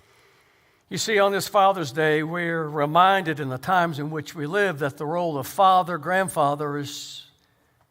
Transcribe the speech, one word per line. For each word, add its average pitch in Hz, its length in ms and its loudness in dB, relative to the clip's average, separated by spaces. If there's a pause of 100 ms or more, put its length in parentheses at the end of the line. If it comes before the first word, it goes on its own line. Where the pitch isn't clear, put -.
(880)
You 190 100 -8
see, 214 220 0
on 202 140 4
this 190 160 -2
Father's 190 420 4
Day, 156 320 2
we're 170 400 -4
reminded 156 800 2
in 139 80 -6
the 127 80 -4
times 170 420 0
in 147 100 -6
which 156 240 -8
we 151 140 -8
live 185 320 -2
that 143 160 -4
the 156 100 -8
role 165 320 -2
of 127 100 -6
father, 185 500 4
grandfather 147 800 0
is - 480 -12 (640)